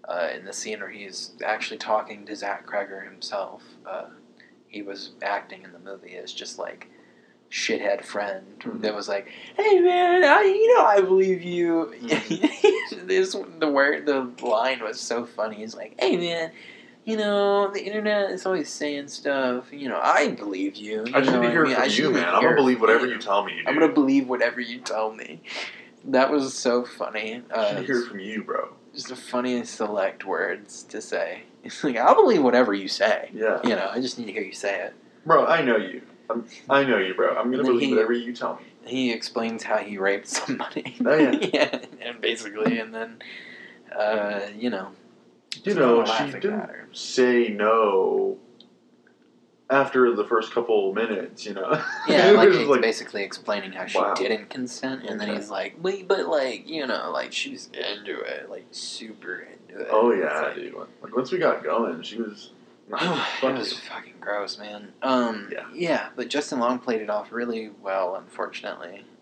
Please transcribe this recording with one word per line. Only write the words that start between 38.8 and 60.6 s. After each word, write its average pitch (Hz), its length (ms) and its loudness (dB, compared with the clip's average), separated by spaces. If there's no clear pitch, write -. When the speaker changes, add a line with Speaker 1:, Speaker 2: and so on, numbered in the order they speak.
Speaker 1:
He 123 280 -2
explains 113 520 -4
how 107 140 0
he 104 220 -4
raped 98 280 0
somebody. - 680 -6
Speaker 2:
Oh, 139 100 6
yeah. 147 160 6
Speaker 1:
<laughs> - 220 0
Yeah, 139 260 2
and 117 180 -12
basically, 110 600 -2
and 110 160 -10
then, 113 260 -10
uh, 104 440 0
you 120 140 -4
know, 95 160 -8
Speaker 2:
You - 40 -20
Speaker 1:
just 196 160 -2
Speaker 2:
know, 123 200 6
Speaker 1:
kinda 113 100 4
Speaker 2:
she 110 40 0
Speaker 1:
laughing 139 180 -6
Speaker 2:
didn't 214 200 -2
Speaker 1:
at - 80 -10
her. - 240 -18
Speaker 2:
say 123 560 2
no 98 880 2
after 131 460 4
the 104 100 0
first 110 280 0
couple 101 400 2
minutes, 104 520 -4
you 104 80 -8
know? 98 280 -2
<laughs> - 120 -6
Speaker 1:
Yeah, 175 240 8
Speaker 2:
It 208 40 12
Speaker 1:
like, - 140 10
Speaker 2:
was 180 80 6
Speaker 1:
he's 151 100 2
Speaker 2:
like, 131 140 6
Speaker 1:
basically 110 420 -2
explaining 95 480 -6
how 92 140 -10
she 95 140 -2
Speaker 2:
wow. 98 140 2
Speaker 1:
didn't 107 360 -2
consent, 131 580 -8
and 107 120 -8
then 104 100 -6
Speaker 2:
Okay. 104 80 -4
Speaker 1:
he's - 120 -10
like, 95 320 -8
"Wait, 190 260 -4
but, 190 200 0
like, 135 400 -2
you 151 200 -6
know, 82 240 -4
like, 64 200 -6
she - 200 -6
was - 160 -14
into 92 520 -8
it, 69 300 -10
like, 95 220 -16
super 95 680 -12
into - 120 -14
it." - 100 -6
Speaker 2:
Oh, 110 200 6
Speaker 1:
It's 101 120 2
Speaker 2:
yeah, 76 180 -2
Speaker 1:
like 73 140 -4
Speaker 2:
dude. - 180 -10